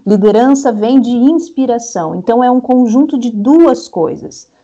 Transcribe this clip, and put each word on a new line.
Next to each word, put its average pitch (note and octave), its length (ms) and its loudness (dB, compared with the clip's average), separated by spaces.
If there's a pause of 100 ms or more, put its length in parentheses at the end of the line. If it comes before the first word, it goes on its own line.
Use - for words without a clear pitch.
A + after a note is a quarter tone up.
Liderança G#3+ 680 2
vem A3+ 280 0
de A#3+ 120 -2
inspiração, A#3+ 1040 -2
então A#3 260 0
é B3 80 2
um B3+ 100 2
conjunto B3+ 560 0
de A#3+ 140 -4
duas C4 560 2
coisas. - 640 -8 (140)